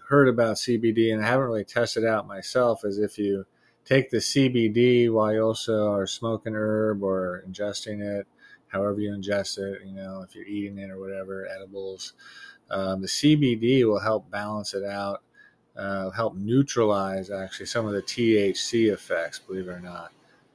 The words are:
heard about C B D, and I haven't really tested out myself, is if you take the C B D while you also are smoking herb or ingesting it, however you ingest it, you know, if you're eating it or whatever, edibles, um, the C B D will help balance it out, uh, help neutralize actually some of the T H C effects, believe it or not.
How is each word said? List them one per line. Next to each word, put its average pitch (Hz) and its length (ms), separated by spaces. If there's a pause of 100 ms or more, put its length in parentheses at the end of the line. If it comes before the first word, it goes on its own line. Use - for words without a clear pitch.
heard 139 220
about 120 300
C 120 180
B 113 160
D, 113 200
and 107 120
I 110 40
haven't 131 180
really 110 180
tested 117 400
out 110 220
myself, 110 580
is 101 140
if 104 180
you 98 300 (400)
take 135 240
the 113 100
C 135 280
B 120 200
D 120 400
while 107 240
you 110 80
also 110 500
are 101 160
smoking 113 480
herb 107 480
or 92 460
ingesting 104 540
it, 101 240 (400)
however 101 340
you 101 120
ingest 98 440
it, 98 300
you 95 80
know, 95 340
if - 60
you're 95 100
eating 101 340
it 98 120
or 95 100
whatever, 95 480
edibles, 95 640 (580)
um, 95 300
the 95 80
C 151 280
B 135 180
D 120 300
will 104 160
help 110 300
balance 104 440
it 98 100
out, 101 380 (540)
uh, 98 340
help 110 240
neutralize 101 960
actually 95 360
some 113 200
of 104 60
the 101 100
T 113 340
H 98 240
C 113 280
effects, 87 500
believe 95 300
it - 20
or 90 100
not. 87 320 (420)